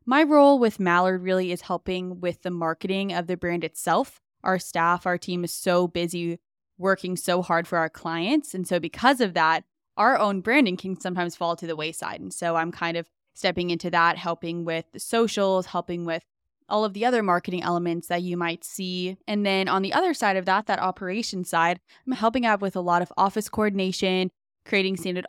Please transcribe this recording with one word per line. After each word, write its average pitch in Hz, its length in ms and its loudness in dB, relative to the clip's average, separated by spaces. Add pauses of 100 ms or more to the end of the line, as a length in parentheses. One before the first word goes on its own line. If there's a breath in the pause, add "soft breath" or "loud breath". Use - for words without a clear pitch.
my 262 160 4
role 285 360 8
with 226 220 2
Mallard 180 420 4
really 185 300 0
is 175 80 -4
helping 180 600 -6
with 175 220 -4
the 180 80 -4
marketing 180 640 -2
of 175 140 -2
the 180 100 -2
brand 175 260 -2
itself. 175 580 -2 (220)
Our 185 160 0
staff, 175 480 0
our 180 120 0
team 180 260 -4
is 165 100 -6
so 180 320 2
busy 170 520 -4 (400)
working 185 380 0
so 180 260 0
hard 170 260 0
for 175 100 0
our 160 120 0
clients. 180 640 -2
And 185 120 -6
so 180 140 0
because 240 400 2
of 190 140 0
that, 160 300 2 (320)
our 233 220 4
own 202 220 2
branding 220 360 4
can 185 220 -8
sometimes 175 380 -4
fall 170 200 -2
to 170 100 -10
the 165 100 -6
wayside. 156 440 -8
And 190 120 -12
so 170 240 -2
I'm 165 160 -2
kind 170 240 -4
of 170 120 -6 (260)
stepping 175 360 -2
into 170 200 -4
that, 170 260 4
helping 170 480 -6
with 165 280 -4
the 226 80 -18
socials, 202 640 2
helping 175 400 -6
with 165 180 -4 (440)
all 214 160 0
of 196 100 -4
the 208 100 -2
other 240 180 2
marketing 180 400 0
elements 175 440 -2
that 175 160 -2
you 175 140 -4
might 170 280 -4
see. 185 520 -6 (100)
And 208 180 -2
then 190 240 0
on 190 140 2
the 196 100 -2
other 339 220 2
side 196 220 0
of 185 100 -2
that, 196 200 0
that 202 120 0
operations 185 680 -4
side, 170 320 2 (260 soft breath)
I'm 254 60 -4
helping 233 340 2
out 208 140 2
with 196 160 -2
a 185 40 -2
lot 175 220 2
of 175 140 -6
office 196 320 0
coordination, 190 840 0 (340)
creating 190 320 0
standard 180 320 -6